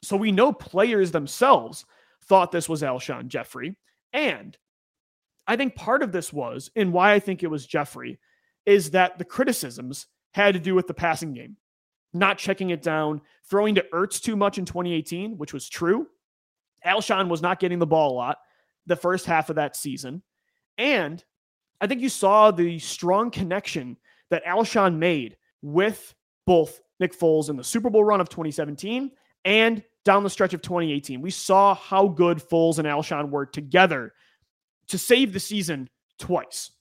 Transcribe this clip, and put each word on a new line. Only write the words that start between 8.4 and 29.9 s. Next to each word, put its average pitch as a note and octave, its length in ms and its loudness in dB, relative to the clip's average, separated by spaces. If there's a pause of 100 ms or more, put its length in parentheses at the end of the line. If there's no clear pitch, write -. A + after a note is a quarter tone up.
is G3 240 4
that F3+ 260 0
the F3 80 -8
criticisms C#3 800 -6 (260)
had G3+ 220 2
to F#3 60 0
do F3+ 160 0
with F3+ 100 2
the F3 80 -8
passing D#3+ 400 -4
game. A#2+ 240 -16 (560)
Not G3 240 0
checking F#3+ 320 -4
it E3 140 -4
down, D#3 380 -2 (280)
throwing G#3 240 2
to F#3+ 180 2
Ertz F3+ 300 -4
too A3+ 140 -4
much G3+ 240 0
in F3+ 80 -6
twenty F3 260 -4
eighteen, F3 460 -8
which D3 120 -10
was C#3 160 -12
true. G#3 380 -6 (800)
Alshon G3 440 0
was E3 120 -2
not F3+ 180 -2
getting F3 200 -2
the E3+ 80 0
ball D3+ 240 2
a - 20 -4
lot B2 240 -4 (480)
the F3 100 0
first F3+ 300 -2
half D#3+ 240 0
of D#3+ 60 -4
that D3+ 200 -2
season. C3+ 460 -10 (560)
And F3+ 460 -2 (580)
I G3+ 60 -2
think A#3+ 140 -2
you C4 80 0
saw G#3+ 420 6
the E3+ 260 0
strong F#3+ 540 -2
connection E3+ 680 -6 (320)
that E3+ 160 -2
Alshon F#3+ 520 2
made D#3 380 -2 (280)
with F3+ 500 -2 (320)
both E3 340 2 (200)
Nick F3+ 180 -2
Foles D#3 320 2
in D3 80 -6
the B2 60 -12
Super A#3 260 -2
Bowl G#3+ 140 4
run G#3 180 4
of E3+ 80 -4
twenty D#3+ 220 -6
seventeen F#3+ 580 -6 (360)
and A3 360 2 (240)